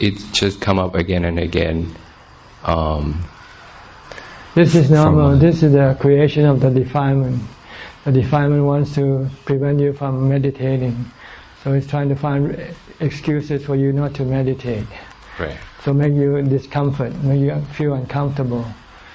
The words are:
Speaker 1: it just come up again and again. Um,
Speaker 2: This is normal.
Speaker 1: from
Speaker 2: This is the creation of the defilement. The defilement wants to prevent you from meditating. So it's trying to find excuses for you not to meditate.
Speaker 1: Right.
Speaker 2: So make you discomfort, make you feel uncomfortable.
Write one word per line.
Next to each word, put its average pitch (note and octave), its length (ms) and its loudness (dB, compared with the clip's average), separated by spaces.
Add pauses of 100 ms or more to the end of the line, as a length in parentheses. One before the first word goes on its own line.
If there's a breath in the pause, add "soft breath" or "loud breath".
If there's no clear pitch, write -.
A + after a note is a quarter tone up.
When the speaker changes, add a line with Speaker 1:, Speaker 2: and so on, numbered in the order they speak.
Speaker 1:
it G2+ 180 0 (140)
just G2 280 -2
come F#2+ 180 0
up F#2 160 -2
again E2+ 300 0
and E2+ 140 -2
again. E2+ 560 -2 (680)
Um, D#2 600 -2 (1300 loud breath)
Speaker 2:
This E3 200 4
is D3 160 6
normal. D3+ 420 6
Speaker 1:
from C#3 80 4
Speaker 2:
This E3 220 4
is D3+ 100 6
the C#3 280 4
creation C#3+ 460 4
of C3+ 140 4
the C3+ 100 4
defilement. C3 720 0 (640 loud breath)
The C#3+ 80 0
defilement C#3+ 520 2
wants C#3+ 300 0
to C3+ 340 0 (160)
prevent C#3+ 360 0
you C#3+ 120 0
from C3+ 360 -2
meditating. C3 760 -2 (580 loud breath)
So C#3 100 -2
it's C3+ 160 0
trying C#3+ 200 -2
to C#3 60 0
find C#3+ 420 -2 (440)
excuses D3 640 -4
for C#3+ 100 -4
you C3+ 180 0
not C#3+ 220 -2
to C#3 100 -4
meditate. B2+ 640 -2 (520 loud breath)
Speaker 1:
Right. D2+ 200 -8 (260)
Speaker 2:
So C#3+ 80 0
make C#3+ 220 2
you C#3+ 280 2
discomfort, C3+ 720 -2 (100)
make C#3 180 2
you D3 200 0 (140)
feel D3 200 -2
uncomfortable. C3 680 -4 (500 loud breath)